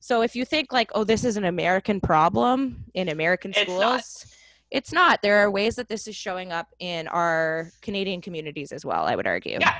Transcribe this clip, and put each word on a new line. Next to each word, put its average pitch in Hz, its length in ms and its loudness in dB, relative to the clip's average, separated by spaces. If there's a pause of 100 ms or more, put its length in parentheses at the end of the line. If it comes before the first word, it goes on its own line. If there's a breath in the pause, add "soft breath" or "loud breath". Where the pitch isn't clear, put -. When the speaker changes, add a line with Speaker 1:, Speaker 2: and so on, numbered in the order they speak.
Speaker 1:
So 233 220 2
if 233 120 0
you 247 100 -2
think, 302 280 -2
like, 240 220 2
"Oh, 220 100 2
this 214 200 2
is 226 120 0
an 208 80 -2
American 180 560 0
problem 233 840 2 (100)
in 185 140 -2
American 165 480 -2
Speaker 2:
It's 202 120 2
not. 214 360 2
Speaker 1:
schools," - 220 -18 (440 soft breath)
it's - 220 -4
not. 330 300 4
There 208 160 4
are 208 120 6
ways 208 260 0
that 247 120 -8
this 220 200 -8
is 208 80 -12
showing 185 340 -8
up 165 180 -6 (120)
in 175 280 -6
our 165 640 0 (120)
Canadian 196 380 -4
communities 151 520 -10
as 135 120 -12
well, 85 220 -2
I - 80 0
would 90 120 -2
argue. - 340 -4
Speaker 2:
Yeah, - 180 0